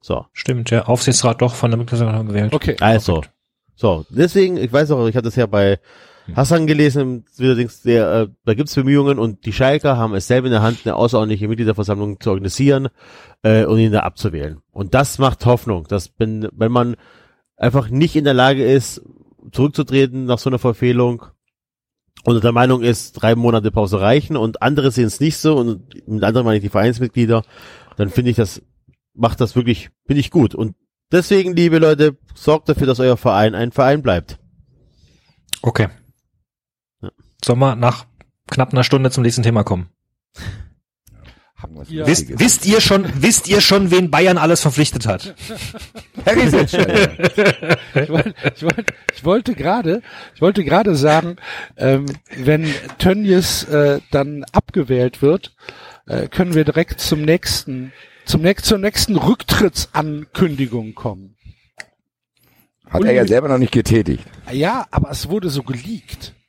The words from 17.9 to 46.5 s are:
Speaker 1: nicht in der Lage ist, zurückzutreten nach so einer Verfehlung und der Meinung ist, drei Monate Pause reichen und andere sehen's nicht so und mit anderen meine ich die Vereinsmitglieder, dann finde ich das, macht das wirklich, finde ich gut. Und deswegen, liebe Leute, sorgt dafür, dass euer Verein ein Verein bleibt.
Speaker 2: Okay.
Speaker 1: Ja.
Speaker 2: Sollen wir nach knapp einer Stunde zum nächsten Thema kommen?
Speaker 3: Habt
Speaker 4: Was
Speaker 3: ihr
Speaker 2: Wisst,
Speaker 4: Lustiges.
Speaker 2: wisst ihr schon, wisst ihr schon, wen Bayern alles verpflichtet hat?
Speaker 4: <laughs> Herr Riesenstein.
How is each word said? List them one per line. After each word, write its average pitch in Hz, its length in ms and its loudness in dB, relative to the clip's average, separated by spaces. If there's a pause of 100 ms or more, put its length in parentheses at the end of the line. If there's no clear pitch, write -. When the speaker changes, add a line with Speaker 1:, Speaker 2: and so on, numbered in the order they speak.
Speaker 1:
nicht 151 260 0
in 151 80 0
der 139 100 2
Lage 131 300 2
ist, 131 380 0 (480)
zurückzutreten 131 720 0
nach 123 140 0
so - 100 -4
einer 127 120 -2
Verfehlung 123 640 0 (1000)
und 117 200 2
der 120 80 4
Meinung 127 300 2
ist, 117 320 -2
drei 113 200 2
Monate 113 380 0
Pause 104 280 0
reichen 131 360 2
und 113 260 -2
andere 135 300 0
sehen's 113 260 0
nicht 151 200 -2
so 156 180 2
und 117 520 -6
mit 107 140 -4
anderen 113 220 0
meine 110 140 2
ich 101 40 -2
die 101 60 -4
Vereinsmitglieder, 113 720 0 (540)
dann 101 140 -2
finde 123 200 0
ich 110 60 0
das, 110 260 -2 (500)
macht - 280 -2
das 120 160 -2
wirklich, 120 340 -2 (160)
finde 139 140 0
ich - 100 -4
gut. 123 240 2
Und 107 220 -6 (340)
deswegen, 180 460 2
liebe 170 240 4
Leute, 151 360 4 (180)
sorgt - 340 0
dafür, 139 180 0
dass 127 140 0
euer 127 160 4
Verein 107 400 2
ein 120 160 -4
Verein 143 300 2
bleibt. 90 360 -4 (1200)
Speaker 2:
Okay. 117 260 0 (1120)
Speaker 1:
Ja. 98 80 -14 (340)
Speaker 2:
Sollen 123 140 -2
wir 131 160 0
nach 120 320 -2 (400)
knapp - 260 -2
einer 127 120 2
Stunde 131 260 2
zum 127 140 -2
nächsten 120 180 0
Thema 113 220 2
kommen? 90 240 -4 (1700)
Speaker 3:
Habt 160 200 -18
Speaker 4:
Was 143 140 -18
Speaker 3:
ihr 156 160 -6
Speaker 2:
Wisst, 147 240 0
Speaker 4:
Lustiges. 117 100 -6
Speaker 2:
wisst - 260 2
ihr 214 140 4
schon, 196 240 2 (100)
wisst 175 340 0
ihr 202 120 4
schon, 196 300 2
wen 180 200 2
Bayern 175 280 2
alles 165 240 2
verpflichtet 139 440 -2
hat? 110 280 -6 (440)
Speaker 4:
<laughs> - 460 -18
Herr 208 120 2
Riesenstein. 190 840 2 (760)